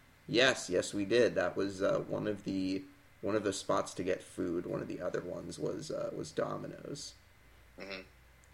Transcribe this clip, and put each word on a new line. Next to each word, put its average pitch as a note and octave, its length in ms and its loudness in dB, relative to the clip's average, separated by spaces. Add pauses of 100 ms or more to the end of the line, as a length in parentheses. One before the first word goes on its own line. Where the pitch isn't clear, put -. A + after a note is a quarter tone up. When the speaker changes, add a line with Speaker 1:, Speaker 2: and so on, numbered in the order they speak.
(260)
Speaker 1:
Yes, B2 440 4
yes, F2+ 240 2
we G2+ 100 0
did. G2+ 320 6
That F2+ 220 2
was, G2 240 0
uh, F#2 260 4
one G#2 200 -2
of G#2 180 -2
the, F#2+ 380 0 (360)
one G2+ 160 0
of G#2+ 80 2
the G2 80 2
spots G2 440 0
to F#2 80 -2
get F2+ 200 0
food. F2 420 -2
One G2 160 -2
of - 60 -6
the - 140 -6
other F2 180 -2
ones F2 400 -6
was, - 320 -2
uh, - 240 -2
was - 160 -6
Domino's, - 840 -6 (680)
Speaker 2:
Mm-hmm. F#2+ 220 -8 (520)